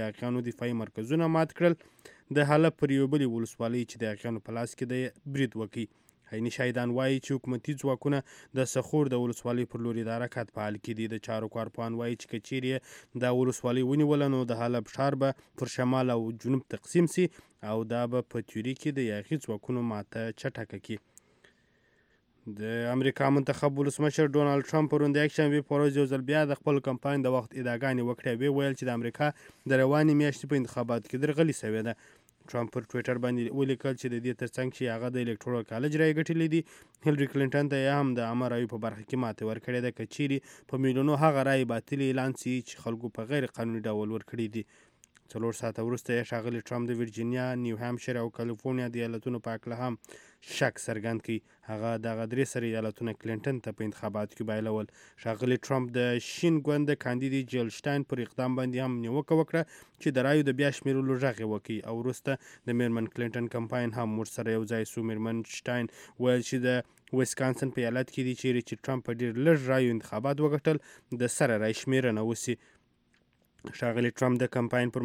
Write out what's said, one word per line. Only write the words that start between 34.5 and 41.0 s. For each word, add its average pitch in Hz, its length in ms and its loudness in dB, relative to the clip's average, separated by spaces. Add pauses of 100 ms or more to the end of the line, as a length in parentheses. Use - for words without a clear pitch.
چې - 80 -4 (100)
هغه 113 180 -4
د 127 120 -2
الکټورال 117 480 -2
کالج 143 300 -2
رایې 156 180 4
ګټلې 165 340 2
دي، 165 80 4 (440)
هیلري 143 280 4
کلینټن 139 380 2
ته 139 120 0
یې 135 160 4
هم 135 180 2
د - 20 0 (100)
عامه 123 240 0
رایو 120 200 -2
په 110 120 -6
برخه 110 180 -6
کې 127 200 -4
ماتې 113 260 -4
ورکړې 117 360 -4
ده، 123 120 0
که 113 60 -6 (120)
چیرې 139 220 0 (340)
په - 40 -4 (100)
میلیونو 135 380 4